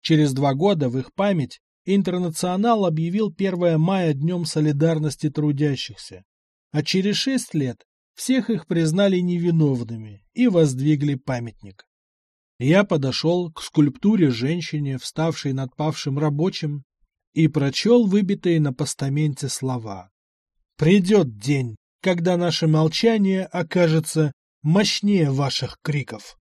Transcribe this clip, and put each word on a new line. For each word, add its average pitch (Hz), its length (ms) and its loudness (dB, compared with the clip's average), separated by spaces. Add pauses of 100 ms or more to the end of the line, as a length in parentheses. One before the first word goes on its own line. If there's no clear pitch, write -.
Через 151 300 2
два 135 220 0
года 156 340 0
в 123 100 -4
их - 160 -8
память 190 460 -2 (260)
"Интернационал" 185 1000 0
объявил 170 460 -2
первое 175 440 0
мая 170 380 2
днем 165 320 -2
солидарности 151 800 0
трудящихся. 143 960 -4 (480)
А 151 100 -2
через 190 340 0
шесть - 380 -4
лет 135 300 -4 (300)
всех 254 360 -2
их - 160 -4
признали 180 520 2
невиновными 143 1120 -2
и 247 160 2
воздвигли 147 680 2
памятник. 120 720 -10 (720)
Я 170 260 4
подошел 160 680 -2
к - 80 -16
скульптуре 160 680 2
женщине, 139 680 -4
вставшей 156 540 -4
над 131 240 -6
павшим 147 420 -4
рабочим, 147 680 -2 (480)
и 160 160 4
прочел 202 580 2
выбитые 185 540 2
на 147 120 0
постаменте 143 760 -4
слова. 110 600 -8 (680)
"Придет 175 600 4
день, 120 400 -2 (240)
когда 175 360 0
наше 170 300 0
молчание 190 760 2
окажется 160 880 0 (300)
мощнее 190 680 2
ваших 135 520 -4
криков". 135 600 -8